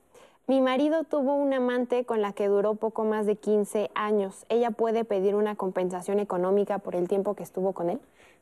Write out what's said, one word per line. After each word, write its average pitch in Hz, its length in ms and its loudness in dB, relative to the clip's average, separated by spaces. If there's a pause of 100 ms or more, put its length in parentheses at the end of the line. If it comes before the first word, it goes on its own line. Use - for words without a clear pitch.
(460)
Mi 269 140 4
marido 294 440 2
tuvo 285 320 0
un 285 160 2
amante 247 520 0
con 226 180 -2
la 202 100 -2
que 202 160 0
duró 202 260 2
poco 220 300 -4
más 214 220 0
de 208 100 2
quince 208 580 0
años. 208 540 -2
¿Ella 233 220 2
puede 226 340 0
pedir 196 300 0
una 208 220 0
compensación 185 640 -2
económica 196 580 0
por 185 180 -8
el 175 120 -2
tiempo 196 260 0
que 180 80 -12
estuvo 185 300 -4
con 175 160 -2
él? 208 100 -2 (440)